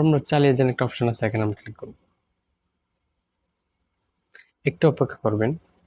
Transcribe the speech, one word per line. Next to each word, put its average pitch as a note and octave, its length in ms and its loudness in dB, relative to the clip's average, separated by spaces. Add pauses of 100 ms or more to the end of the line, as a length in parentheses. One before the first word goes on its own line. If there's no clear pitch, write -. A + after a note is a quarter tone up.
আমরা D#3 140 4 (120)
চালিয়ে C#3+ 260 4
যান C3 160 2
একটা B2+ 140 -4
অপশন - 240 -4
আছে, A2 160 -10
এখানে A2 180 -2
আমরা G#2 160 -4
ক্লিক - 200 -18
করব। - 120 -16 (2750)
একটু - 220 -2
অপেক্ষা - 340 -4
করবেন। A2 260 0 (360)